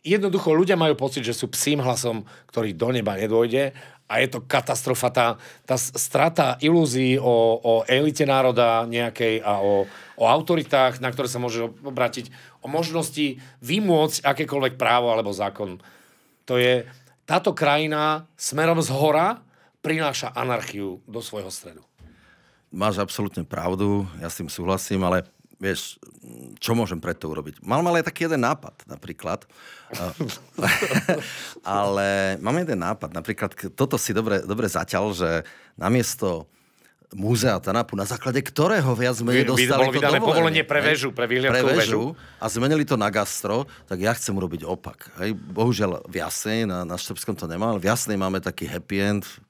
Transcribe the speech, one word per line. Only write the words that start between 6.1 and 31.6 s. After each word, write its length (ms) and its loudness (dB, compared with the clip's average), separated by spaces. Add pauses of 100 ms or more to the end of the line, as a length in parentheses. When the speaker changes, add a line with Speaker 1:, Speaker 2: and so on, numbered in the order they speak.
Speaker 1:
ilúzií 580 4
o, 140 2 (260)
o 160 2 (140)
elite 400 2
národa 580 4
nejakej 540 -2
a 180 0
o, 300 2 (280)
o 120 0
autoritách, 720 4
na 100 -4
ktoré 220 -4
sa 80 -6
môže 240 -4 (180)
obrátiť, 480 -4 (300)
o 80 -18
možnosti 680 -2 (260)
vymôcť 680 2
akékoľvek 480 0
právo 340 4
alebo 220 2
zákon. 480 -6 (640)
To 140 -4
je, 260 4 (400)
táto 320 0
krajina 800 0
smerom 480 0
zhora 560 2 (400)
prináša 560 -4
anarchiu 680 -4
do 180 -10
svojho 260 -10
stredu. 380 -16 (840)
Speaker 2:
Máš 300 -2
absolútne 460 -4
pravdu, 720 -2
ja 100 -10
s 140 -10
tým 80 -8
súhlasím, 540 -2
ale 260 0 (260)
vieš, 460 -6 (560)
čo 160 -4
môžem 240 0
pre 160 -6
to 160 -8
urobiť? 320 -10
Mal, 200 0
mal 140 0
aj 140 0
taký 180 -4
jeden 140 0
nápad, 320 -2 (140)
napríklad. 580 -8 (480)
A-, 240 -6
<laughs> 1500 -2